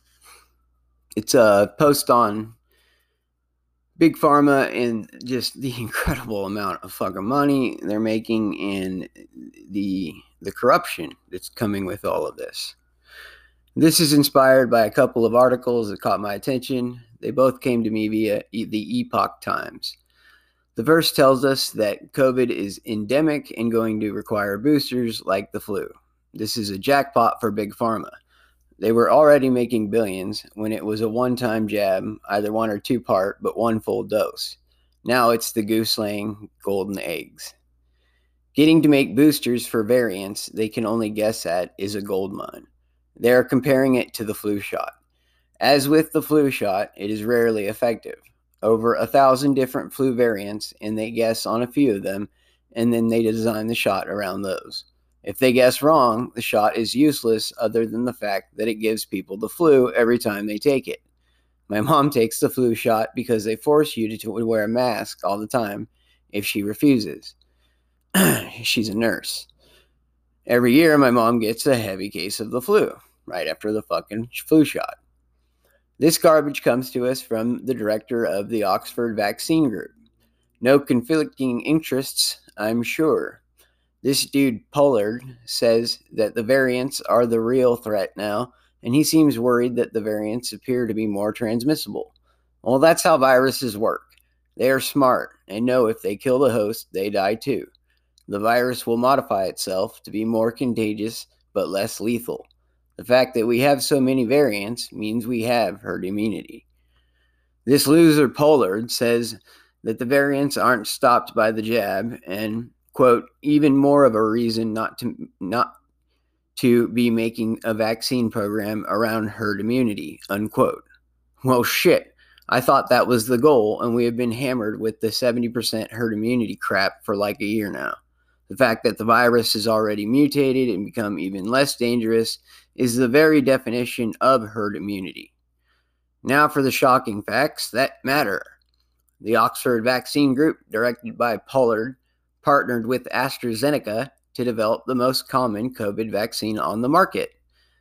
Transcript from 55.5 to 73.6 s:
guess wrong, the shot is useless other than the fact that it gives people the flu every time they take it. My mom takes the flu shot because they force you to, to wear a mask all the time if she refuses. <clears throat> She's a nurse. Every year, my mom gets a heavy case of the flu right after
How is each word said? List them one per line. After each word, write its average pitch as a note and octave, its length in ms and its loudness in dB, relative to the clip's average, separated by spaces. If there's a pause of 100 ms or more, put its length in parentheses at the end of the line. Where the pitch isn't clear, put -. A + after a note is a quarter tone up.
guess B2 280 4
wrong, B2+ 520 2
the A#2 80 -8
shot G#2+ 340 2
is A2 200 -2
useless A#2+ 640 2
other A2+ 260 0
than A2+ 180 -4
the B2 100 -4
fact G2 440 -6
that G#2+ 100 -2
it A2+ 80 -2
gives A2 300 -2
people F#2+ 320 -8
the G#2+ 120 -8
flu C3+ 440 4
every A#2 240 2
time G#2 300 -4
they G#2 100 -6
take C#3 300 0
it. - 140 -10 (680)
My G#2 120 -2
mom C#3+ 280 2
takes A2+ 300 0
the C#3 100 2
flu B2 240 0
shot A2 420 0
because A2+ 280 -2
they A2 140 -4
force D3+ 380 0
you A2+ 140 -2
to, A2 80 -10
to A2 280 -6
wear A2+ 180 0
a G#2 40 -4
mask A2+ 560 -4
all G2 140 -2
the G#2+ 100 -8
time A2 400 -6 (440)
if G2+ 140 -6
she G#2 180 -4
refuses. G#2 720 0 (800)
<clears throat> C#3 480 0
She's A2 260 -2
a G2+ 80 -6
nurse. - 500 -2 (960)
Every A#2+ 280 4
year, D#3 240 6
my C3+ 140 6
mom A#2 280 4
gets A2+ 280 -4
a C#3 80 4
heavy G2+ 340 -6
case F#2+ 300 -8
of A2+ 120 -10
the B2 100 -4
flu G3+ 320 2 (320)
right E2 220 -8
after F#2 240 -6